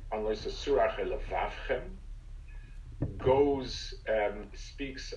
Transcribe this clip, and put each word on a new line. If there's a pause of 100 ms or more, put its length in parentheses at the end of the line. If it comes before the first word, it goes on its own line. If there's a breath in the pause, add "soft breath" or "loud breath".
(120)
on
lo
yisasur
achel (100)
vavchem (1400 loud breath)
goes, (140)
um,
speaks